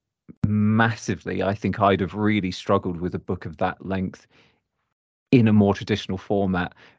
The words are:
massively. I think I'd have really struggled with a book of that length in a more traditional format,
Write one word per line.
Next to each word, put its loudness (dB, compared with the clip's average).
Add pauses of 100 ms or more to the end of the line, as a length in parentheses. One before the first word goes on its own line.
(460)
massively. 0
I 0
think -4
I'd 4
have -4
really 0
struggled -2
with -6
a -8
book -8
of -12
that -4
length -6 (1080)
in 6
a 4
more 6
traditional -4
format, -2 (240)